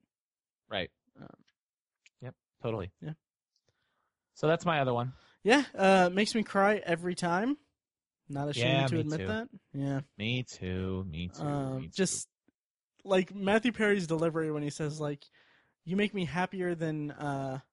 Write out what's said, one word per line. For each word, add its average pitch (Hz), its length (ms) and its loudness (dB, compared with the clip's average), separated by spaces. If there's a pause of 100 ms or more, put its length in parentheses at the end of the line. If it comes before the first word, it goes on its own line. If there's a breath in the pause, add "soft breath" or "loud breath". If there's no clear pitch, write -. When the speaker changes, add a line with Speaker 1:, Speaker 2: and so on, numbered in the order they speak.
(680)
Speaker 1:
Right. 92 220 -4 (280)
Speaker 2:
Um, - 160 -16 (880)
Speaker 1:
Yep, 123 140 -14 (280)
totally. 107 280 -2 (100)
Speaker 2:
Yeah. 156 120 -8 (1200)
Speaker 1:
So - 120 -2
that's 165 180 2
my 165 140 2
other 127 140 2
one. 120 200 -2 (300 soft breath)
Speaker 2:
Yeah, 262 200 6 (120)
uh, 190 360 6
makes 202 240 2
me 220 80 2
cry 202 420 2
every 170 300 -2
time. 190 420 0 (680)
Not 143 220 -4
ashamed 123 180 0 (140)
Speaker 1:
Yeah, 135 60 2
Speaker 2:
to 127 80 -2
Speaker 1:
me 160 60 2
Speaker 2:
admit 156 180 -2
Speaker 1:
too. 190 80 -4
Speaker 2:
that. 220 220 -4 (240)
Yeah. 139 280 -2 (160)
Speaker 1:
Me 120 260 -2
too, 92 640 -4
me 85 200 -6
too, 151 160 -10
Speaker 2:
Um, 139 380 -4
Speaker 1:
me - 60 -8
too. 170 60 -18
Speaker 2:
just, - 340 -2 (760)
like, 190 320 2
Matthew 208 360 2
Perry's 202 360 2
delivery 160 440 0
when 151 120 -2
he 147 80 -2
says, 151 280 -4
like, 147 240 -6 (600 soft breath)
"You 170 120 -4
make 208 200 2
me 185 100 0
happier 180 480 -2
than, 156 380 -2
uh, 135 480 -4 (140)